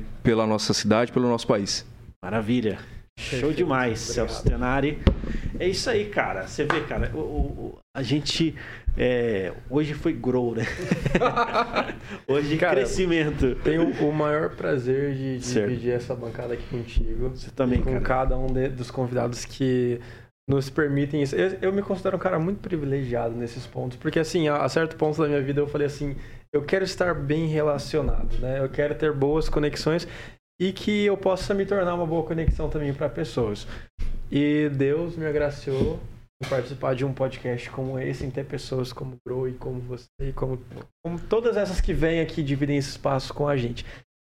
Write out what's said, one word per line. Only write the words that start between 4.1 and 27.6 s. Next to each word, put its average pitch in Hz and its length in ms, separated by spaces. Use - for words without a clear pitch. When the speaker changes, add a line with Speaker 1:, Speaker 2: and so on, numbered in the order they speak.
Speaker 2:
Celso - 200
Tenari. 135 500
É 175 80
isso 196 240
aí, 208 140
cara. 95 420
Você - 160
vê, 151 180
cara, 117 320
o, 156 60
o, - 20
o, - 580
a 131 60
gente, 147 540
é, 117 560
hoje 147 240
foi 160 200
grow, 123 420
né? 110 100
<laughs> - 760
Hoje 147 300
Speaker 3:
Cara, 165 200
Speaker 2:
crescimento. 147 840
Speaker 3:
tenho 156 260
o 147 100
maior 151 420
prazer 139 600
de, 131 220
de 123 80
Speaker 2:
Certo. 113 240
Speaker 3:
dividir 120 240
essa 123 220
bancada 120 380
aqui 117 160
contigo. 120 600
Speaker 2:
Você - 220
também, 127 280
Speaker 3:
E - 40
com 131 100
Speaker 2:
cara. 123 100
Speaker 3:
cada 131 340
um 127 100
de, 127 220
dos 127 220
convidados 120 540
que 123 540
nos 139 200
permitem 143 520
isso. 139 140
Eu, 190 260
eu 190 120
me 202 80
considero 190 360
um - 20
cara 185 200
muito 190 200
privilegiado 135 760
nesses 120 300
pontos, 127 320
porque, 156 220
assim, 160 280
a, 147 160
a 135 60
certo 160 260
ponto 156 260
da 151 60
minha 143 140
vida 139 200
eu 143 60
falei 147 200
assim, 143 280
"Eu 147 100
quero 190 200
estar 180 300
bem 151 340
relacionado, 147 920